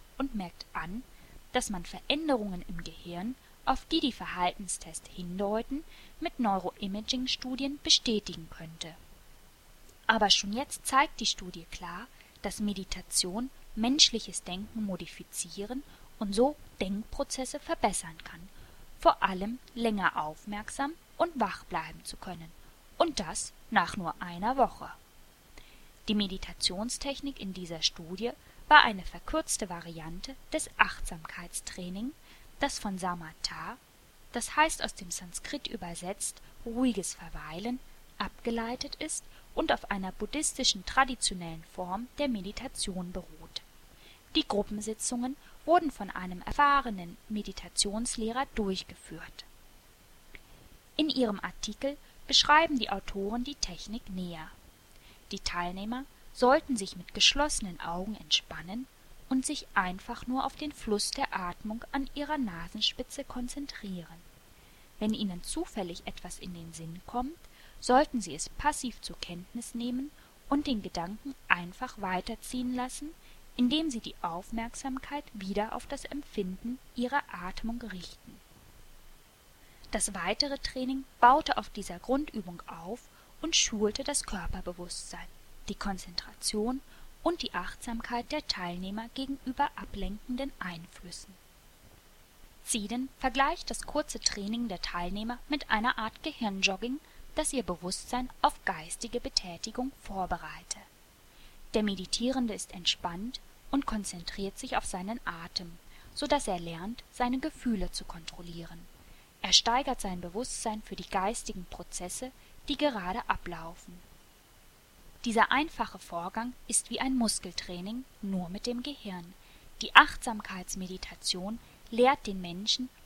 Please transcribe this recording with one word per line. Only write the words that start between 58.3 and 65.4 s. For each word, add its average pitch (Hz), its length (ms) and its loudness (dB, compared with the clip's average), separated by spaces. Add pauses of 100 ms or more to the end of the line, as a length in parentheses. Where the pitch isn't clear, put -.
und 262 180 2
sich 294 280 -4
einfach 190 520 -2
nur 262 180 2
auf - 120 -2
den 302 160 -6
Fluss - 400 0
der - 220 0
Atmung 208 580 -4
an 277 220 0
ihrer 294 240 -2
Nasenspitze 214 840 -2
konzentrieren. 196 1000 -6 (760)
Wenn 220 160 2
ihnen 185 300 0